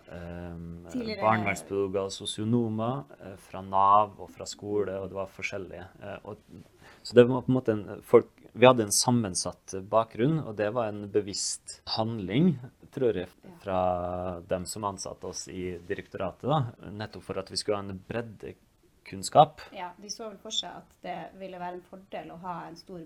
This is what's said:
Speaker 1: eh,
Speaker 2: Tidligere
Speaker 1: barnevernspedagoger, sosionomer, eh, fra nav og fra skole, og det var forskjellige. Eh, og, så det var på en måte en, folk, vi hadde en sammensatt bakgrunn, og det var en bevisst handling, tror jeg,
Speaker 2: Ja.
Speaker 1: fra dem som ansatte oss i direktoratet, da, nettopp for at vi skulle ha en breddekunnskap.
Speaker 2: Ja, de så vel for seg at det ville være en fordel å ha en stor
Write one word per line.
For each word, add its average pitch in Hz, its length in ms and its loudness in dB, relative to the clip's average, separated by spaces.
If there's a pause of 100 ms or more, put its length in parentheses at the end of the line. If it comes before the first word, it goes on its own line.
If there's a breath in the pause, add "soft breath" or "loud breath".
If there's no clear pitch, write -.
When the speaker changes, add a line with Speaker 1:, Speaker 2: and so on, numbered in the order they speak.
Speaker 1:
eh, 85 840 -12
Speaker 2:
Tidligere 214 300 -6
Speaker 1:
barnevernspedagoger, 98 920 2
sosionomer, 113 920 -2 (160)
eh, 92 160 -14
fra - 260 -14
nav 98 580 6
og 87 100 -14
fra 87 160 -14
skole, 104 440 -2 (100)
og 95 100 -6
det 95 40 -12
var 98 120 -6
forskjellige. 90 600 -10 (160)
Eh, 98 220 -10
og, 101 140 -12 (640 loud breath)
så - 120 -4
det 120 140 12
var 127 140 0
på - 60 -8
en 131 120 4
måte - 120 -6
en, 104 300 -6
folk, - 260 8 (260)
vi 110 120 8
hadde 123 160 10
en 104 80 -2
sammensatt 95 1000 0
bakgrunn, 113 580 2
og 107 100 -10
det 104 180 0
var 117 140 0
en 104 200 -8
bevisst - 800 -4
handling, 113 720 0 (320)
tror 120 240 2
jeg, 92 140 -4 (160)
Speaker 2:
Ja. 95 60 -20 (100)
Speaker 1:
fra 90 800 -2
dem 90 260 -2
som 110 160 -10
ansatte 98 420 -8
oss 92 240 -10
i 90 300 -6
direktoratet, 90 640 -6
da, 123 300 0 (180)
nettopp 104 320 -10
for 92 160 -6
at 92 100 -6
vi 101 80 -8
skulle 104 200 0
ha 98 120 -4
en 95 100 -8
breddekunnskap. - 1600 0 (120)
Speaker 2:
Ja, 180 260 -10
de 202 100 -18
så 220 200 -12
vel 196 100 -14
for 220 120 -16
seg 175 260 -6
at - 160 -18 (100)
det 175 140 -10 (240)
ville 185 180 -14
være 180 160 -10
en 180 80 -14
fordel 190 480 -14
å 165 100 -16
ha 170 280 -10
en 165 80 -18
stor 180 300 -16